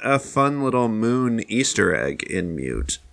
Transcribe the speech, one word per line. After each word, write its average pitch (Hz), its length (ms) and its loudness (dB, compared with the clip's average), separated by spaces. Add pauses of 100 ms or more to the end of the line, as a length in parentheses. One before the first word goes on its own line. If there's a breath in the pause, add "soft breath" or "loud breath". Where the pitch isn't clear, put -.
a 135 160 4
fun 139 440 0
little 123 260 2
Moon 117 600 0
Easter 107 460 2
egg 67 300 -2
in 90 320 -4
Mute. 65 420 -4 (140)